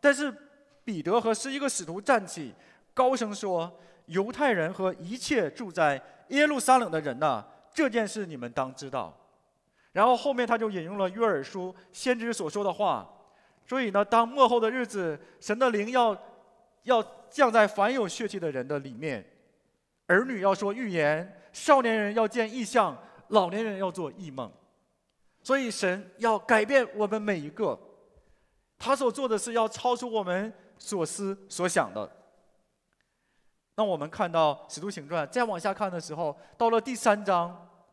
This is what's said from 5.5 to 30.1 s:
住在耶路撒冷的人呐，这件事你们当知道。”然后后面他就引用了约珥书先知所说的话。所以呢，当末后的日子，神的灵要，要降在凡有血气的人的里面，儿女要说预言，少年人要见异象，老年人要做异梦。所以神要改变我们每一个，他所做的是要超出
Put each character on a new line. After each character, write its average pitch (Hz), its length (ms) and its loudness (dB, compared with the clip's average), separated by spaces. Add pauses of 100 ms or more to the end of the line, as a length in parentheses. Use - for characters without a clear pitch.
住 208 200 -12
在 151 320 2 (280)
耶 285 160 4
路 277 120 0
撒 254 200 6
冷 226 120 0
的 160 100 0
人 135 180 -6
呐， 135 260 0 (280)
这 294 160 2
件 214 200 0
事 214 160 -6
你 160 120 -10
们 120 160 -8
当 131 220 -4
知 135 160 -12
道。” 110 240 -6 (760)
然 196 120 4
后 247 120 6
后 277 160 -2
面 240 140 0
他 233 100 2
就 220 140 -2
引 185 120 -6
用 190 160 -8
了 190 120 0
约 226 160 0
珥 160 160 0
书 185 320 -10 (180)
先 247 260 -2
知 233 140 -4
所 190 160 -4
说 208 160 -4
的 190 80 0
话。 143 340 -2 (600)
所 262 140 -2
以 233 100 0
呢， 202 140 2
当 233 220 4
末 262 220 4
后 240 100 4
的 220 120 2
日 247 160 -4
子， 175 340 -6 (200)
神 214 180 -4
的 262 120 4
灵 214 200 -2
要， 240 260 2 (680)
要 233 180 2 (260)
降 262 240 4
在 220 140 8
凡 202 260 2
有 233 160 0
血 214 180 -6
气 196 140 -6
的 165 100 -4
人 131 160 -4
的 147 120 -4
里 135 160 -10
面， 123 300 -6 (840)
儿 190 180 6
女 254 160 -6
要 196 140 4
说 202 180 -2
预 233 160 -6
言， 160 540 0 (100)
少 277 300 6
年 233 120 2
人 208 200 -2
要 226 120 4
见 220 240 -2
异 240 140 -6
象， 190 320 2 (320)
老 185 220 4
年 208 120 -4
人 214 140 -4
要 190 140 -2
做 165 220 -6
异 180 180 -14
梦。 127 200 -8 (920)
所 269 140 2
以 254 140 -2
神 196 480 -4
要 220 180 2
改 214 280 4
变 254 300 4
我 208 120 0
们 214 160 -2
每 202 160 0
一 147 120 -8
个， 151 280 -2 (960)
他 269 200 0
所 262 140 2
做 269 180 -4
的 220 100 0
是 226 140 -6
要 226 160 2
超 247 260 -2
出 240 160 -8